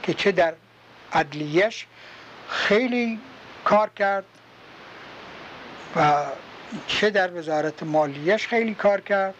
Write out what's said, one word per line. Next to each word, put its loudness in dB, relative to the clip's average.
که -2
چه 2
در 2
عدلیه‌اش 0
خیلی 0
کار 4
کرد 0
و 4
چه 0
در 0
وزارت -2
مالیه‌اش 0
خیلی 0
کار 2
کرد. 0